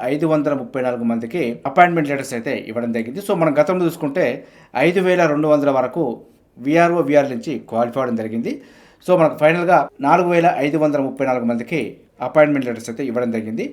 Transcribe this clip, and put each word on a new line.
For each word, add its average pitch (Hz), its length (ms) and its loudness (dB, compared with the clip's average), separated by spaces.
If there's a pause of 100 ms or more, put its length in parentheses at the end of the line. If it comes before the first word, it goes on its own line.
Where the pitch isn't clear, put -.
ఐదు 143 220 -2
వందల 151 280 0
ముప్పై 127 280 -6
నాలుగు 123 220 -2
మందికి 117 380 -2 (240)
అపాయింట్‌మెంట్ 165 440 2
లెటర్స్ 135 240 -6
అయితే 123 200 -6 (160)
ఇవ్వడం 117 220 -4
జరిగింది. 117 300 -6
So, - 200 -2
మనం 156 180 2
గతంలో 180 260 2
చూసుకుంటే 139 380 -2 (520)
ఐదు 175 260 2
వేల 180 320 2
రెండు 151 140 0
వందల 143 220 4
వరకు 131 340 0 (540)
విఆర్ఓ, 170 440 2
విఆర్ 139 280 4
నుంచి 127 240 -6 (160)
క్వాలిఫై 117 320 -2
అవ్వడం 120 200 -2
జరిగింది. 113 320 -6 (540)
So, 180 120 4
మనకు 156 180 2
ఫైనల్గా 170 400 4 (300)
నాలుగు 175 220 4
వేల 170 280 4
ఐదు 147 260 -2
వందల 147 180 2
ముప్పై 135 280 -4
నాలుగు 120 220 -2
మందికి 123 300 -4 (400)
అపాయింట్‌మెంట్ 147 480 2
లెటర్స్ 113 200 -8
అయితే 127 160 -8
ఇవ్వడం 120 260 -2
జరిగింది. 110 420 -6